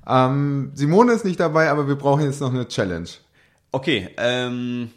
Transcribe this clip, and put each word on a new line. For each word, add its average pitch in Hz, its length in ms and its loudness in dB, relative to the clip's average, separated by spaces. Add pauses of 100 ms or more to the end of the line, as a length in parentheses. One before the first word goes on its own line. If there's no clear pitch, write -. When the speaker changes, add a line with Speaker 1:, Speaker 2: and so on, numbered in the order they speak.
Speaker 1:
Ähm, 139 680 0
Simone 185 400 4
ist 220 100 -2
nicht 185 160 -2
dabei, 160 300 2
aber 147 180 0
wir 139 80 0
brauchen 139 300 2
jetzt 139 160 -4
noch 131 120 -2
eine 123 140 -4
Challenge. 87 400 -4 (640)
Speaker 2:
Okay, 135 460 -2
ähm, 123 800 -4